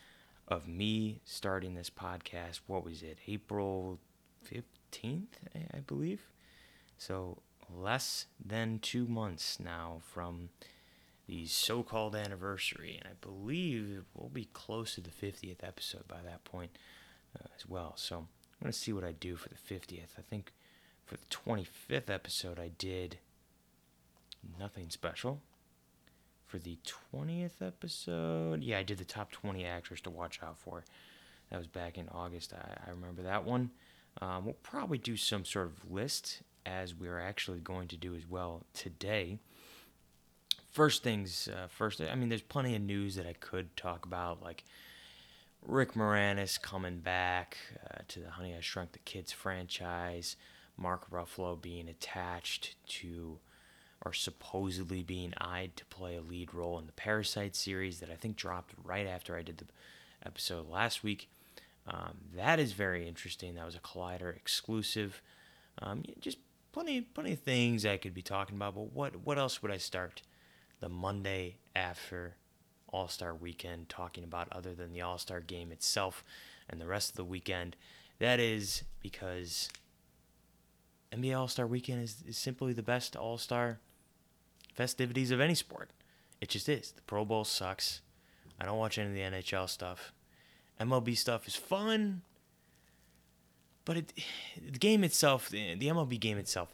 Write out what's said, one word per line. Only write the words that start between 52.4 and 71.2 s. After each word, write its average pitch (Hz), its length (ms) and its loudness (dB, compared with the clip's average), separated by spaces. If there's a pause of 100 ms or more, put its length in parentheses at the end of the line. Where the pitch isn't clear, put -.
to, 85 500 -6 (680)
or 85 80 -2
supposedly 92 880 0
being 90 380 -4
eyed 90 360 -4
to - 100 -14
play 90 280 -6
a 85 60 -4
lead 87 320 -6
role 87 260 -2
in 80 60 -8
the 78 80 -14
Parasite 104 640 0
series 95 440 0
that 85 100 -8
I 85 40 -8
think 110 220 -4
dropped 90 380 -4 (100)
right 95 220 0
after 90 280 -4
I 87 60 -2
did 80 160 -6
the - 100 -12 (600)
episode 85 420 -4
last 101 340 2
week. 107 280 -2 (560)
Um, 85 320 -6 (160)
that 147 260 6
is 113 140 4
very 90 340 2
interesting. 87 460 -6
That 85 100 -6
was 85 120 -8
a 85 40 -12
Collider 90 560 -4
exclusive. 107 840 0 (580)
Um, 107 260 -2
y-, - 140 -10
just 269 160 -4 (360)
plenty, 294 280 2
plenty 277 320 -2
of 147 80 0
things 120 460 6
I 101 100 6
could 92 160 -4
be 92 80 -6
talking 98 360 0
about, 101 180 0
but 107 180 -6
what, 135 320 -2
what 143 140 2
else 135 240 2
would 104 100 0
I 95 60 0
start - 420 -2 (580)
the 87 120 -4
Monday 95 640 0 (180)